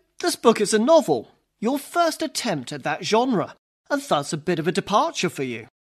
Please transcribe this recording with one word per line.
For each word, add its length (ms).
this 160
book 240
is 120
a 60
novel, 520
your 200
first 420
attempt 500
at 120
that 200
genre, 540
and 120
thus 300
a 60
bit 200
of 120
a 20
departure 580
for 140
you. 240